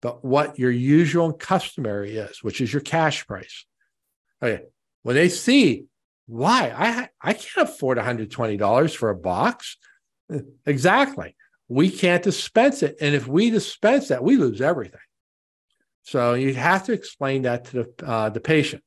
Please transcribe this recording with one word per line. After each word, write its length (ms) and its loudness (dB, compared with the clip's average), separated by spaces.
but 240 -8
what 320 0
your 140 0
usual 560 4
and 120 -6
customary 800 -4
is, 260 -12
which 180 -4
is 120 -2
your 80 -2
cash 460 -2
price. 380 -14
Okay. 220 -2
When 120 0
they 140 6
see, 560 2
"Why? 500 0
I, 340 -2
I 120 -2
can't 360 -2
afford 280 -2
a 60 -2
hundred 280 -4
twenty 260 -4
dollars 360 2
for 160 -2
a 60 -2
box." 600 -4
Exactly. 680 0
We 220 2
can't 340 0
dispense 600 0
it. 160 -4
And 160 0
if 120 -2
we 220 2
dispense 600 0
that, 140 0
we 140 4
lose 220 0
everything. 400 -2
So 300 0
you 220 0
have 300 2
to 80 -2
explain 500 -4
that 220 -2
to 180 -6
the, 220 -14
uh, 240 -2
the 100 -6
patient. 480 0